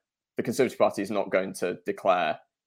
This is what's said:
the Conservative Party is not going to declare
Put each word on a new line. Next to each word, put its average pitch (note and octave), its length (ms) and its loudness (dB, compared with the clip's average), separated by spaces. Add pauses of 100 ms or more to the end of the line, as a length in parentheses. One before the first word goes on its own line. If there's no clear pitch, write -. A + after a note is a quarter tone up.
(380)
the G#2 60 -2
Conservative A#2+ 340 0
Party G#2 240 2
is G2 80 -4
not G2 220 -2
going F#2+ 240 0
to F2+ 300 -4
declare F2+ 540 0 (280)